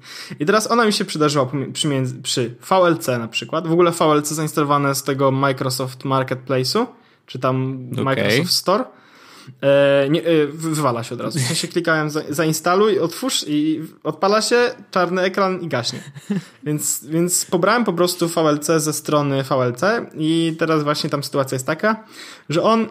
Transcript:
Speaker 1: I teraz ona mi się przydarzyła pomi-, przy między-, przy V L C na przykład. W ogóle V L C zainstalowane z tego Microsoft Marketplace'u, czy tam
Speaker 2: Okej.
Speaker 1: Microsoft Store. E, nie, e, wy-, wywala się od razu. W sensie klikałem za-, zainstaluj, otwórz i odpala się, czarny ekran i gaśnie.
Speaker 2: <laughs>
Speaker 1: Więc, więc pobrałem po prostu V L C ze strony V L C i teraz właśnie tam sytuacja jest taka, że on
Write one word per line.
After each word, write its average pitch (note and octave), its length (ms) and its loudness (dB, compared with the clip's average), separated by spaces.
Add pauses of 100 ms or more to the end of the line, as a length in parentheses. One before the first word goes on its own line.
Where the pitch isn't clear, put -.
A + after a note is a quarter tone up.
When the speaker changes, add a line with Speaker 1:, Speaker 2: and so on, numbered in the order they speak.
(400)
Speaker 1:
I D3 60 0
teraz G#3+ 240 2
ona A#3 160 4
mi G#3 60 4
się G3+ 120 -2
przydarzyła D3+ 420 2
pomi-, C3+ 260 -6
przy - 160 -2
między-, C3 340 -2
przy A#2+ 320 -2 (160)
V F#3+ 60 4
L F3 220 4
C B2 200 -2
na A2+ 100 -6
przykład. D#3+ 380 -6
W D#3+ 60 0
ogóle F3 180 6
V E3+ 140 0
L D3+ 180 4
C D3+ 120 -6
zainstalowane C#3+ 600 0
z C3 80 -4
tego C#3 280 2
Microsoft C3+ 720 -2
Marketplace'u, C3 800 0 (400)
czy - 120 -14
tam C3 540 -2
Speaker 2:
Okej. B2 120 -2
Speaker 1:
Microsoft C3 480 2
Store. G#3 320 0 (800)
E, C#3 480 4
nie, E3 140 2
e, D#3+ 220 4
wy-, D#3+ 280 -4
wywala B2 300 0
się B2 100 -10
od A#2+ 60 -8
razu. A2+ 180 -4
W C3 40 0
sensie E3 260 -2
klikałem D#3+ 420 0
za-, D3+ 180 -4
zainstaluj, F3 680 2
otwórz - 500 -2
i D3+ 320 0 (240)
odpala G3 380 0
się, A#3+ 140 0 (340)
czarny F3+ 320 0
ekran F#3+ 380 0
i E3 80 -8
gaśnie. C3+ 440 -6 (220)
Speaker 2:
<laughs> - 300 -8
Speaker 1:
Więc, D3+ 420 -4
więc E3+ 380 0
pobrałem G3+ 400 2
po G3+ 80 0
prostu F3 360 0
V E3+ 120 -2
L D3+ 180 2
C D#3+ 220 0
ze D3+ 120 -2
strony C#3+ 500 0
V C3+ 140 -2
L B2 180 0
C G#3 400 0
i D#3+ 440 0
teraz D#3 240 2
właśnie D3 280 -2
tam C#3+ 140 -2
sytuacja C#3 320 -2
jest C3 100 -6
taka, G#3+ 380 -2 (440)
że D#3 140 0
on A3 280 2